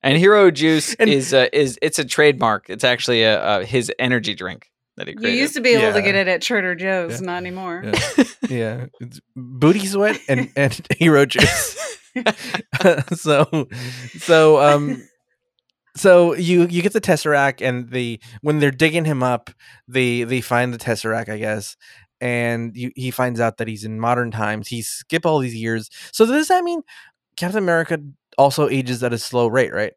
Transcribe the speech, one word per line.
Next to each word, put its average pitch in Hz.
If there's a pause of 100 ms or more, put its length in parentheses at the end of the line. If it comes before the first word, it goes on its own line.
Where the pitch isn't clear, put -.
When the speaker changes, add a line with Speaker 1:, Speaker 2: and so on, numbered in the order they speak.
Speaker 1:
And 147
hero 196
juice 156
Speaker 2:
And 220
Speaker 1:
is, 135
uh, 127
is, 135
it's 156
a 147
trademark. 123
It's 104
actually 123
a, 104
a, 98
his 113
energy 120
drink 92 (260)
that -
he -
Speaker 3:
You -
Speaker 1:
created. 240
Speaker 3:
used 285
to 262
be 240
able 220
to 208
Speaker 2:
Yeah. 196
Speaker 3:
get 196
it 190
at 180
Trader 190
Joe's, 180
Speaker 2:
Yeah. 190
Speaker 3:
not 175
anymore. 180
Speaker 2:
Yeah. 466
Speaker 1:
<laughs> -
Speaker 2:
Yeah. 123 (160)
It's 120 (160)
booty 135
sweat 202
and, 131
Speaker 3:
<laughs> -
Speaker 2:
and 139 (100)
<laughs> -
hero 151
juice. 508 (380)
<laughs> 247 (880)
So, 151 (520)
so, 156
um, 147 (920)
so 175
you, 175
you 175
get 196
the 214
Tesseract, 147
and 123
they, 120 (220)
when 151
they're 143
digging 156
him 147
up, 123 (380)
they, 123
they 123
find 123
the 117
Tesseract, 113
I 107
guess, 107 (460)
and 117
you, 123
he 127
finds 123
out 113
that 110
he's 107
in 110
modern 120
times. 107
He 117
skip -
all 156
these 120
years. 113 (240)
So 220
does 294
that 359
mean 339 (520)
Captain 185
America 165 (380)
also 139
ages 127
at 120
a 117
slow 120
rate, 117
right? 101